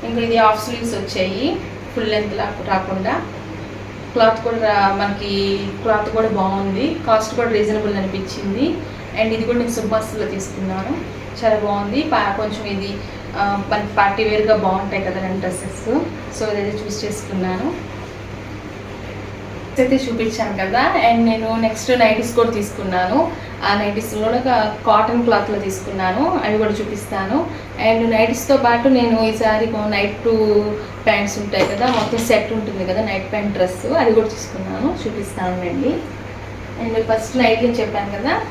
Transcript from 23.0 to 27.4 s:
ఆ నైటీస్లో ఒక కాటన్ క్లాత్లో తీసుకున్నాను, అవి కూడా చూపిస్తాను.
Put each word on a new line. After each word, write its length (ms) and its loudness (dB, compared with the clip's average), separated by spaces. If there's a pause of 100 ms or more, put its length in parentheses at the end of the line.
ఆ 20 2 (100)
నైటీస్లో 480 -2 (100)
ఒక 120 0 (380)
కాటన్ 380 4
క్లాత్లో 400 2
తీసుకున్నాను, 560 -2 (220)
అవి 180 2
కూడా 180 2
చూపిస్తాను. 560 -2 (500)